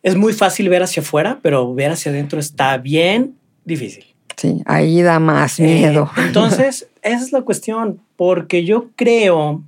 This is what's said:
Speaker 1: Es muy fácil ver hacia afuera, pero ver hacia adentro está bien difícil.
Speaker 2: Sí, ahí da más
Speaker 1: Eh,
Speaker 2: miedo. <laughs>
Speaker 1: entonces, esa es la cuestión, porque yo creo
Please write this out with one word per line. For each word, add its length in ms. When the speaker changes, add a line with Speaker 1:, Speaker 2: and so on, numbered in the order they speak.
Speaker 1:
Es 140
muy 160
fácil 360
ver 140
hacia 200
afuera, 400
pero 320
ver 160
hacia 220
adentro 280
está 380
bien 560
difícil. 420
Speaker 2:
Sí, 280
ahí 380
da 160
más 400
Speaker 1:
Eh, 60
Speaker 2:
miedo. 480
<laughs> 40
Speaker 1:
entonces, 720
esa 220
es 80
la 100
cuestión, 580
porque 480
yo 320
creo 720